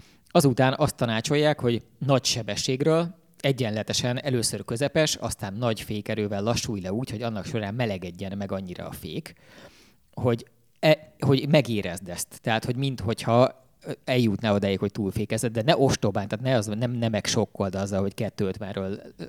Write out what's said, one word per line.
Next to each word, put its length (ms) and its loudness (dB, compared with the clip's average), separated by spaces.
azután 460 4
azt 200 0
tanácsolják, 640 0
hogy 220 2
nagy 180 4
sebességről 880 0
egyenletesen 840 0
először 420 -2
közepes, 500 0
aztán 400 -6
nagy 260 0
fékerővel 600 -2
lassulj 380 -2
le 120 -6
úgy, 180 -4
hogy 120 -6
annak 220 -6
során 300 -4
melegedjen 640 -4
meg 140 -6
annyira 340 -8
a 60 -12
fék, 420 -10
hogy 340 0
e-, 380 4
hogy 300 2
megérezd 600 2
ezt. 340 -10
Tehát, 220 0
hogy 120 -4
minthogyha 840 2
eljutná 500 2
odáig, 240 2
hogy 140 0
túlfékezed, 600 -2
de 100 -2
ne 140 2
ostobán, 520 2
tehát 160 -4
ne 120 2
az, 100 0
nem, 240 -2
ne 180 0
megsokkold 640 -2
azzal, 260 -2
hogy 140 -2
kettő 320 -4
ötvenről 540 -6